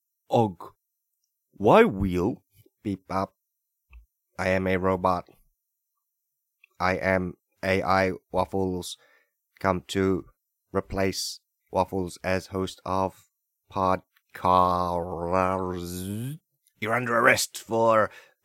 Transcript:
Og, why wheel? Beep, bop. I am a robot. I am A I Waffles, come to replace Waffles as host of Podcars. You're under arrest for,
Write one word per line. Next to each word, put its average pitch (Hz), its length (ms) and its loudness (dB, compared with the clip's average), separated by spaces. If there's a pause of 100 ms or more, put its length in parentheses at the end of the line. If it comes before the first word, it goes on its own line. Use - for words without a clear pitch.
(300)
Og, 107 440 -2 (800)
why 139 300 6
wheel? 98 600 0 (420)
Beep, 98 240 -6
bop. 95 260 -4 (1040)
I 92 120 0
am 95 180 0
a 92 80 0
robot. 92 520 0 (1500)
I 92 160 0
am 92 420 -2 (280)
A 95 180 2
I 95 300 2 (180)
Waffles, 92 680 -4 (640)
come 92 300 0
to 95 380 0 (460)
replace 95 680 -4 (320)
Waffles 92 500 -2
as 92 260 -2
host 95 360 -6
of 95 440 -4 (440)
Podcars. 92 2750 -2 (420)
You're 110 140 -2
under 117 240 -2
arrest 123 400 2
for, 113 520 2 (340)